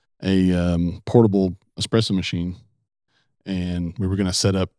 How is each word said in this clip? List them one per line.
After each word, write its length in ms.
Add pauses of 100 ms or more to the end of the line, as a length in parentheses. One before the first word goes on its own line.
(220)
a, 360
um, 460
portable 520 (220)
espresso 340
machine, 440 (920)
and 520
we 80
were 100
gonna 160
set 220
up 240